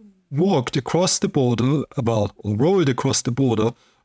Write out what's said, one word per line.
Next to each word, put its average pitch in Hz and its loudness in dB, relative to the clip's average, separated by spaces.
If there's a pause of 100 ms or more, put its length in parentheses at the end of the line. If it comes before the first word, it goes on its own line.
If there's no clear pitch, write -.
(300)
walked 151 0
across 165 0
the 202 -2
border, 127 0 (200)
well, 107 0 (100)
rolled 139 2
across 123 -2
the - -4
border, 120 0 (320)